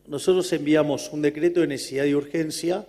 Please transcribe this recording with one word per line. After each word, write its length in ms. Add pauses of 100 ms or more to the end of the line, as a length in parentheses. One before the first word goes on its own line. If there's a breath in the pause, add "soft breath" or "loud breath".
nosotros 460
enviamos 600
un 100
decreto 380
de 80
necesidad 360
y 100
urgencia. 760